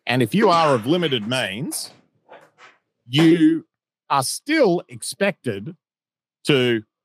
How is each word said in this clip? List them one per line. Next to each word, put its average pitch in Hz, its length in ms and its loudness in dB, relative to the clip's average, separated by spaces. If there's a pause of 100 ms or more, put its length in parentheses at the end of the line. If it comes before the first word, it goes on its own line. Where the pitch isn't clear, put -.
And 127 160 0
if 113 120 -2
you 202 160 2
are 160 240 2
of 113 120 -2
limited 143 420 -2
means, 127 640 -6 (1160)
you 160 560 4 (460)
are 139 120 2
still 226 640 -2
expected 123 840 -8 (720)
to 123 380 0 (220)